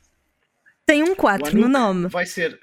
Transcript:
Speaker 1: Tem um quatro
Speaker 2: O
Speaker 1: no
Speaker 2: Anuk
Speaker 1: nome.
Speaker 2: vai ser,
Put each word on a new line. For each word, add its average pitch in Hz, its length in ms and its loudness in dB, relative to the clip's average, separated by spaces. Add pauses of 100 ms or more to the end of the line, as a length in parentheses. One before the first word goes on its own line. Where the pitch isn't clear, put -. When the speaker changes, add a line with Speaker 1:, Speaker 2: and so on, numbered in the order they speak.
(840)
Speaker 1:
Tem 302 180 4
um 359 100 0
quatro 196 440 0
Speaker 2:
O - 20 6
Speaker 1:
no 226 60 4
Speaker 2:
Anuk 254 80 2
Speaker 1:
nome. 190 340 0
Speaker 2:
vai 175 180 -6
ser, 165 360 -6